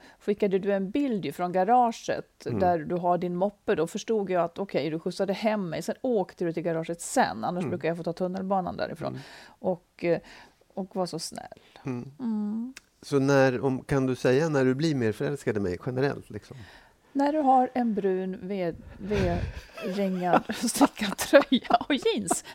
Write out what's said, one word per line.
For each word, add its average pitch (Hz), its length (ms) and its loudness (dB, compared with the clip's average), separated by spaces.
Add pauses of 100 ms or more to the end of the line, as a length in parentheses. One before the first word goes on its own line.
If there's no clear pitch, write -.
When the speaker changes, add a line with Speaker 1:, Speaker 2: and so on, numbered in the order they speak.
(200)
Speaker 1:
skickade 202 400 2
du 196 140 0
en 196 180 -2
bild 247 340 0
ju 139 60 -4
från 180 200 -4
garaget 226 960 2
Speaker 2:
Mm. 190 140 -2
Speaker 1:
där 175 200 4
du 160 160 -4
har 175 220 2
din 180 180 -2
moppe. 202 400 0
Då 165 120 2
förstod 208 420 -2
jag 175 140 2
att, 170 160 -6
okej, 165 300 -2
du 160 100 -4
skjutsade 190 340 -2
hem 208 360 -2
mig. 156 120 -6
Sen 214 200 -6
åkte 208 440 -2
du 170 80 0
till 165 100 -4
garaget 170 380 -4
sen. 135 420 0
Annars 175 200 -2
Speaker 2:
Mm. 131 60 -2
Speaker 1:
brukar 90 180 -4
jag 170 100 -2
få 165 60 -8
ta 165 100 -4
tunnelbanan 190 640 -4
därifrån. - 360 -6
Speaker 2:
Mm. 131 80 -10 (260)
Speaker 1:
Och, - 560 -8
eh, 170 160 2 (540)
och 190 220 -8
var 185 100 -2
så 160 140 -6
snäll. - 400 -12 (260)
Speaker 2:
Mm. 127 340 -8
Speaker 1:
Mm. 226 540 -4 (280)
Speaker 2:
Så 143 180 0
när, 135 420 4
om, 131 220 0
kan 135 220 0
du 127 100 0
säga 143 340 2
när 135 160 2
du 127 100 4
blir 151 200 0
mer 113 160 2
förälskad 139 460 -2
i - 20 -2
mig 90 260 -2
generellt, 127 440 -2
liksom? 117 280 -14 (540)
Speaker 1:
När 285 220 2
du 311 60 2
har 262 340 6
en 233 200 2
brun 190 480 0
ved-, 185 420 -4 (140)
vedringad 185 1500 -2
<laughs> 214 60 -6
stickad - 640 0
tröja - 580 4 (120)
och 302 80 2
jeans. 254 480 0 (120)